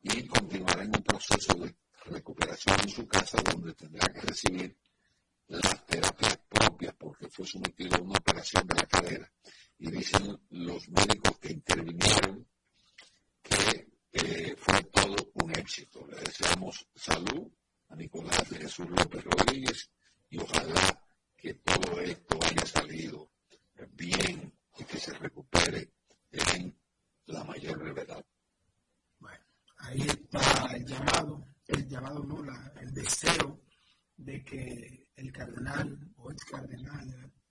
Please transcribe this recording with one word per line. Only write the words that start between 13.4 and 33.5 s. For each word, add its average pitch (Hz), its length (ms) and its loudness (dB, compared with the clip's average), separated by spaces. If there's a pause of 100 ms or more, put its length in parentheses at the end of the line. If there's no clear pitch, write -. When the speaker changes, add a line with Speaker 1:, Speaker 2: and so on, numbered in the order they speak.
Speaker 1:
que, - 500 2 (200)
eh, - 460 -2
fue - 280 4
todo 98 500 2
un 82 160 2
éxito. - 560 -8
Le 73 100 -14
deseamos - 760 0
salud 160 560 -2 (380)
a - 60 -18
Nicolás - 540 -2
de - 80 -8
Jesús - 320 -10
López - 340 2
Rodríguez - 680 2 (380)
y 85 100 -8
ojalá 90 640 2 (320)
que - 200 -8
todo - 460 2
esto - 420 -2
haya 85 220 2
salido - 680 -4 (600)
bien - 640 -2 (240)
y - 60 -14
que - 140 -10
se - 160 -8
recupere - 800 0 (380)
en 90 460 -2 (500)
la 80 160 -10
mayor - 360 -8
brevedad. - 460 -10 (960)
Speaker 2:
Bueno, - 260 -20 (320)
ahí 135 240 -6
está 127 720 2
el 123 100 -6
llamado, 143 600 -2 (220)
el 143 200 -2
llamado 135 360 -8
no, 143 200 -8
la, - 380 -14
el - 100 -12
deseo - 720 0 (560)